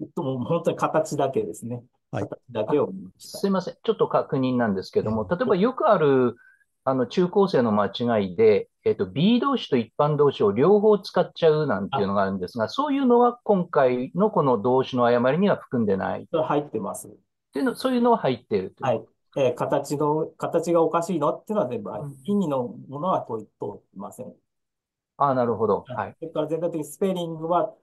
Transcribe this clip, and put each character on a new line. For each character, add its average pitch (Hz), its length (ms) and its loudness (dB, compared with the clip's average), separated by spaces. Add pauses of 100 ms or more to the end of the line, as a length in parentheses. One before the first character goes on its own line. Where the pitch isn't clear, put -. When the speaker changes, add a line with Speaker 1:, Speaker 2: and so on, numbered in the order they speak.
Speaker 1:
え 156 40 -10
っ - 100 -12
と、 175 80 -6
も 131 140 -4
う 123 80 -6
本 165 180 -2
当 170 80 0
に - 60 -4
形 156 400 -2
だ 139 140 0
け 110 120 -2
で - 120 -8
す - 120 -14
ね。 120 160 -10 (300)
Speaker 2:
は 107 80 -4
い。 - 20 -4
Speaker 1:
形 - 160 -10 (140)
だ 107 140 -4
け 147 120 0
を 117 80 2
見 95 160 -12
ま - 160 -18
し - 140 -20
た。 - 60 -16
Speaker 3:
あ、 - 20 -16
す 196 80 -2
い - 20 0
ま 185 120 -2
せ 180 100 -10
ん。 - 100 -20
ち - 80 -2
ょ 214 40 -2
っ - 20 -6
と 151 100 2
確 143 300 -2
認 127 200 0
な 117 120 2
ん 98 80 -2
で 92 80 -4
す - 80 -18
け 101 100 2
ど 107 80 -4
も、 110 180 -2
Speaker 2:
え 175 60 -2
え。 - 20 2
Speaker 3:
例 254 60 -6
え - 20 0
ば 220 120 2
よ 240 180 2
く 302 160 0
あ 196 80 6
る、 131 380 2 (520)
あ 131 60 0
の、 123 140 0
中 180 180 2
高 196 220 2
生 139 140 2
の 113 100 2
間 104 140 2
違 107 460 -2
い 85 40 -12
で、 - 340 4 (140)
え - 80 2
っ - 20 -2
と、 101 120 -2
B 196 340 2
動 277 160 0
詞 - 120 -8
と - 80 2
一 113 220 -2
般 151 160 2
動 143 160 4
詞 - 140 0
を 101 80 4
両 175 280 4
方 208 200 6
使 - 200 -2
っ 175 140 -2
ち - 100 0
ゃ 156 60 8
う 151 160 2
な 98 140 -2
ん 98 100 -6
て 123 80 -2
い 101 60 0
う - 20 2
の 98 80 -2
が 101 80 2
あ 98 40 2
る 95 40 -2
ん 98 80 -4
で 90 80 -6
す 120 120 -10
が、 110 80 0
Speaker 1:
あ。 - 20 -12
Speaker 3:
そ 294 220 -4
う 269 40 0
い 277 60 0
う 262 60 2
の 240 120 6
は 240 240 2
今 185 260 0
回 127 460 2
の 208 160 2
こ 170 140 0
の 123 140 4
動 123 260 2
詞 - 120 -6
の 120 80 2
誤 120 280 4
り 165 80 0
に 202 80 4
は 151 80 2
含 - 260 -4
ん 107 40 0
で 98 100 2
な 95 200 -4
い。 101 140 -14
Speaker 1:
そ 170 60 -2
れ 156 80 0
入 147 160 0
っ - 100 -8
て - 80 -6
ま 98 160 -8
す。 - 140 -16
Speaker 3:
っ - 20 -20 (420)
て 262 60 -8
い 285 40 -2
う - 20 0
の、 240 100 -2
そ 262 160 -4
う 254 60 0
い - 20 0
う - 20 0
の 240 120 4
は 214 60 4
入 135 160 0
っ - 120 -10
て 107 100 -2
る 95 140 -4
と - 140 -10
い - 20 -4
う。 - 0 -
Speaker 1:
は 123 80 2
い。 - 120 -6 (320)
え 131 100 2
ー、 123 80 0
形 143 400 -2
の、 151 320 -2 (100)
形 165 340 -2
が 165 100 4
お 156 60 2
か 170 140 -2
し 180 140 -4
い - 20 -4
の 151 160 0
っ - 100 -16
て 214 100 -6
い - 20 -2
う - 0 -
の - 80 0
は - 40 -4
全 113 140 -8
部 101 80 -10
入 110 100 -8
っ 147 40 -10
て、 143 40 -10 (220)
Speaker 3:
う 202 40 0
ん。 - 20 2
Speaker 1:
意 - 0 -
味 185 120 0
の 127 200 -2
も 127 320 -14
の 180 80 -4
は 175 140 0
問 110 200 -8
い-、 - 40 -18 (120)
通 - 60 -10 (100)
っ - 60 -18
て - 40 -20 (120)
ま 98 160 -14
せ - 100 -18
ん。 98 100 -16 (840)
Speaker 3:
あ、 143 180 2
な 127 100 2
る 117 120 0
ほ 107 100 0
ど。 95 220 0
Speaker 1:
は 127 40 -12
い。 120 40 -8
Speaker 3:
は 101 140 -4
い。 - 100 -20
Speaker 1:
そ 165 60 -10
れ - 40 -12
か 156 120 -4
ら 147 40 -4
全 156 140 -4
体 170 100 -2
的 165 80 -6
に 147 60 -6
ス - 140 -16
ペ 196 100 -2
リ 175 180 -4
ン 165 100 -10
グ 160 120 -8
は、 175 340 0